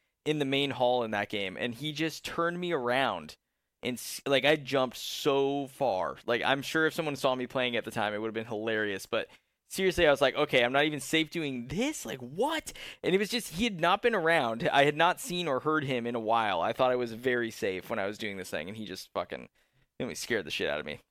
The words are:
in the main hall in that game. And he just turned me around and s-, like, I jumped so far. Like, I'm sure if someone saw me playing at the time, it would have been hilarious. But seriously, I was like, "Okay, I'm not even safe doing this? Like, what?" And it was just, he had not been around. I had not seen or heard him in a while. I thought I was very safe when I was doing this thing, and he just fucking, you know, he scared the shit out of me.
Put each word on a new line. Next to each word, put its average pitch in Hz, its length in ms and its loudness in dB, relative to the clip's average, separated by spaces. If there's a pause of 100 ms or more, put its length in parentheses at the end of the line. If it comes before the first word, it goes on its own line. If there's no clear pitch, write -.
(260)
in 151 140 0
the 143 60 0
main 139 260 0
hall 123 320 2
in 110 80 -4
that 104 180 -2
game. 98 280 -4
And 120 160 -4
he 147 200 -8
just 151 320 -4
turned 170 340 -2
me 175 140 -2
around 120 640 0 (460)
and 123 160 -4
s-, - 280 -10
like, 135 180 4
I 151 140 6
jumped 131 400 0
so 139 720 0
far. 92 580 -2
Like, 117 180 2
I'm 135 200 2
sure 160 240 2
if 139 60 0
someone 151 220 -2
saw 131 200 2
me 127 120 -4
playing 123 300 -2
at 107 80 -2
the 117 60 -8
time, 107 220 0
it 104 40 -4
would 110 100 -4
have 110 60 -4
been 113 120 -4
hilarious. 107 600 -2
But 110 220 -2 (420)
seriously, 180 380 4
I 147 40 8
was 135 100 4
like, 131 140 4
"Okay, 139 280 4
I'm 123 100 2
not 143 120 4
even 151 140 -2
safe 160 300 0
doing 135 380 -6
this? 233 380 -2
Like, 165 140 -8
what?" 208 540 -4 (300)
And 160 100 4
it 190 60 4
was 208 100 0
just, 226 240 -4
he 180 100 0
had 208 160 0
not 175 220 2
been 233 140 2
around. 160 580 2
I 139 120 8
had 147 120 2
not 170 240 4
seen 175 260 -4
or 131 120 0
heard 156 240 2
him 127 240 -2
in 120 80 -2
a 117 40 -2
while. 107 420 2
I 107 120 2
thought 127 180 4
I 127 40 2
was 120 180 -2
very 120 380 0
safe 95 380 -4
when - 100 -2
I 98 80 -2
was 104 100 -6
doing 101 200 -6
this 92 120 -10
thing, 82 200 -6
and 107 60 -10
he 110 100 -10
just 92 280 -12
fucking, 78 360 -6 (500)
you 131 60 -4
know, 113 40 -6
he 78 60 -8
scared 104 300 -2
the - 60 -8
shit 85 180 -2
out 73 100 0
of 73 60 -8
me. 73 140 -10 (120)